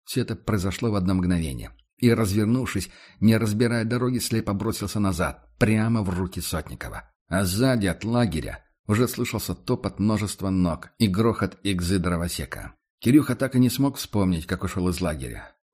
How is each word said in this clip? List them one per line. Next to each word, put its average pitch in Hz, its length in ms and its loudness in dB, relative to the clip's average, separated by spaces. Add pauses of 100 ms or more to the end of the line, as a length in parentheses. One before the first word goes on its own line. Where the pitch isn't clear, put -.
Все - 180 -2
это 117 120 -4
произошло 101 560 -2
в 104 40 0
одно 95 180 2
мгновение. 85 580 0 (280)
И, 120 120 4
развернувшись, 110 800 2 (320)
не 110 160 6
разбирая 113 480 0
дороги, 123 320 0
слепо 107 380 -2
бросился 104 440 -4
назад, 87 480 -2 (120)
прямо 110 440 2
в 92 60 -2
руки 92 320 -4
Сотникова. - 680 -8 (180)
А 95 160 0
сзади 107 420 2
от 85 160 -2
лагеря 107 640 -2 (220)
уже 107 200 4
слышался 113 480 -4
топот - 440 -4
множества 101 500 0
ног 90 480 0
и 113 100 2
грохот 101 560 0
икзы 95 360 0
дровосека. 85 760 -4 (240)
Кирюха 131 360 4
так 131 200 -2
и - 20 4
не 123 100 6
смог 139 300 0
вспомнить, 92 480 0
как - 180 -4
ушел 90 240 -2
из 87 140 -2
лагеря. 67 520 -6 (200)